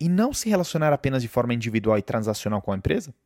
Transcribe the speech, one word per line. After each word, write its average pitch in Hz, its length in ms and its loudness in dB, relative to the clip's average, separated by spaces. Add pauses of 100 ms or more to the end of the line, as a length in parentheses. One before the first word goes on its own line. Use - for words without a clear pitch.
e 165 80 0
não 208 240 2
se - 160 -4
relacionar 170 420 2
apenas 135 300 0
de 120 80 -4
forma 120 240 0
individual 110 460 2
e 98 40 -2
transacional 107 600 -2
com 101 100 -4
a 98 40 -2
empresa? 151 380 -2 (120)